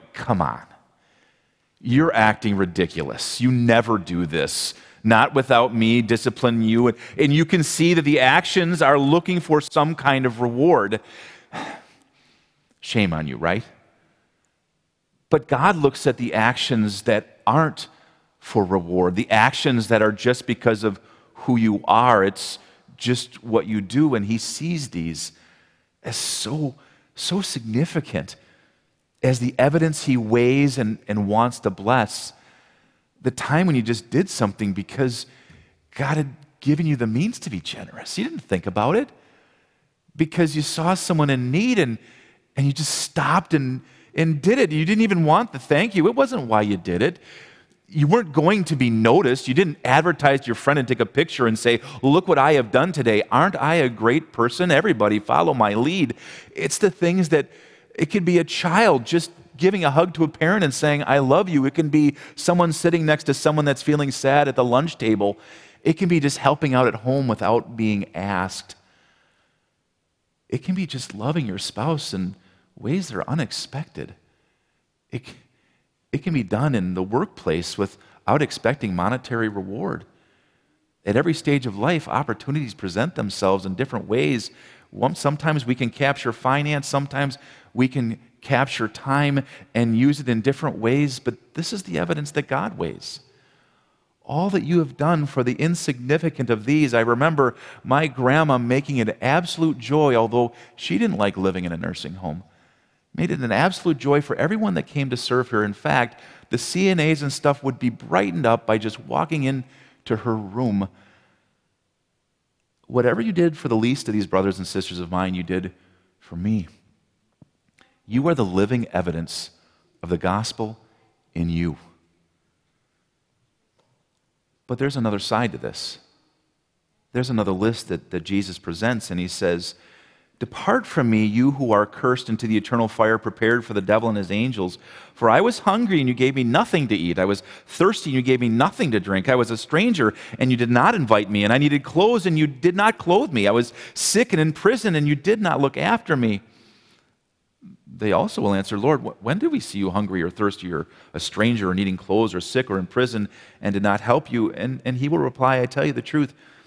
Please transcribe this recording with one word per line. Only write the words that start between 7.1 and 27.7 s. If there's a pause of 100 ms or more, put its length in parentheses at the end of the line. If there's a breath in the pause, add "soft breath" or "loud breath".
and
you
can
see
that
the
actions
are
looking
for
some
kind
of
reward. (520 loud breath)
<sighs> (1200 loud breath)
Shame
on
you,
right? (1700)
But
God
looks
at
the
actions
that
aren't (500 soft breath)
for
reward,
the
actions
that
are
just
because
of (360 soft breath)
who
you
are.
It's (380 soft breath)
just
what
you
do,
and
he
sees
these (680 soft breath)
as
so, (400 soft breath)
so
significant (840 soft breath)